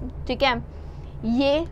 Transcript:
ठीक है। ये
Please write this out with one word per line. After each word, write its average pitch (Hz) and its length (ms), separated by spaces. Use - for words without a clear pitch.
ठीक 254 160
है। 247 300
ये 277 460